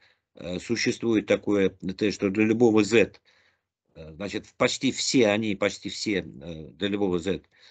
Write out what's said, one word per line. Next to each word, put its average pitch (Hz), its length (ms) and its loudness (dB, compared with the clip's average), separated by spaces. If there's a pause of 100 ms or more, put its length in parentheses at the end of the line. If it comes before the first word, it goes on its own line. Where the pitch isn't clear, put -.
(360)
э, 90 240 -8
существует 113 640 -2
такое 98 440 2
т, 95 420 -4
что 101 180 -2
для 104 140 2
любого 110 400 4
z, 98 280 4 (840)
э, 80 180 -18
значит, 101 320 -8 (120)
почти 127 340 0
все 120 360 2
они, 104 280 0
почти 98 340 -4
все, 98 300 -2
э, 76 520 -14
для 101 160 -4
любого 98 320 0
z, 85 220 -4 (280)